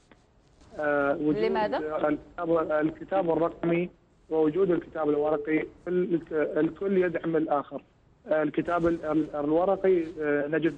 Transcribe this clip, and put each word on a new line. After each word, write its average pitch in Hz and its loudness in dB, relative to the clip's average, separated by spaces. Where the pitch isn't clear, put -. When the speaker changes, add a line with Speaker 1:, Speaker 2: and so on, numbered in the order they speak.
Speaker 1:
آه، 143 2
وجود 151 0
Speaker 2:
لماذا؟ 220 0
Speaker 1:
الكتاب، 156 -2
الكتاب 160 0
الرقمي 170 0
ووجود 160 2
الكتاب 156 -2
الورقي، 151 0
ال-، 180 0
الكل 185 0
يدعم 165 0
الآخر. 147 -2
آه، 156 2
الكتاب 170 0
ال-، 170 -2
ال-، 151 0
الورقي، 180 2
آه، 147 0
نجد 156 0